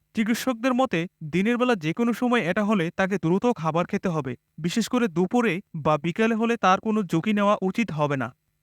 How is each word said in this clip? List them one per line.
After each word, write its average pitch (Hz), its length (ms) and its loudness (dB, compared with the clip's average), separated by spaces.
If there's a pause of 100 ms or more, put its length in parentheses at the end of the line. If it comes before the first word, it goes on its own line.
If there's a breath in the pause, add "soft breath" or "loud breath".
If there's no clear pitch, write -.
(160)
চিকিৎসকদের 226 580 0
মতে, 240 340 0 (160)
দিনের 190 340 0
বেলা 247 180 2
যে 160 180 -4
কোনো 233 200 0
সময় 240 280 0
এটা 185 220 0
হলে 196 320 0
তাকে 190 220 0
দ্রুত 175 280 0 (100)
খাবার 160 300 -2
খেতে 196 240 -2
হবে, 143 260 -4 (220)
বিশেষ 175 300 -2
করে 240 200 2
দুপুরে 185 540 0 (140)
বা 151 220 2
বিকালে 220 380 0
হলে 226 220 0
তার 190 220 4
কোনো 214 240 0
ঝুঁকি 165 300 0
নেওয়া 208 280 2
উচিত 190 300 -2
হবে 147 260 0
না। 120 180 -6 (280)